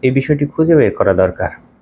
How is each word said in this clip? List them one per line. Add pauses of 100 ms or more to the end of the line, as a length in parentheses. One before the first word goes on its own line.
এই
বিষয়টি
খুঁজে
বের
করা
দরকার। (320)